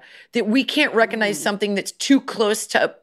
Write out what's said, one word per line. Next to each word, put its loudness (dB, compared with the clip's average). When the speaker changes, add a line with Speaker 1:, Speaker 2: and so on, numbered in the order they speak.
Speaker 1:
that -2
we 2
can't 0
recognize 0
Speaker 2:
Mm. -8
Speaker 1:
something -2
that's -4
too 2
close -2
to, 0